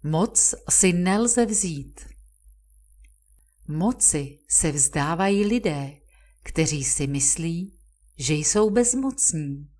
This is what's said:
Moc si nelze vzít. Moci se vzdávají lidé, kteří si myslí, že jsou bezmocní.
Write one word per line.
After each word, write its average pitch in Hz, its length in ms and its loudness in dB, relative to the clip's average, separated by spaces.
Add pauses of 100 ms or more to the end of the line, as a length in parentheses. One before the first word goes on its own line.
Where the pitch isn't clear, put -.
Moc 160 520 0 (140)
si 185 240 4
nelze 208 520 2
vzít. 175 560 -4 (1700)
Moci 160 720 -2 (100)
se - 220 2
vzdávají 165 720 0
lidé, 151 520 -2 (460)
kteří 151 400 -2
si 139 240 -2
myslí, 165 720 -2 (380)
že 139 160 -2
jsou 208 360 2
bezmocní. 208 1120 -2